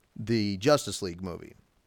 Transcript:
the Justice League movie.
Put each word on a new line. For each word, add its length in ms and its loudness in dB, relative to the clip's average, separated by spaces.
the 400 0
Justice 440 2
League 200 -6
movie. 340 -8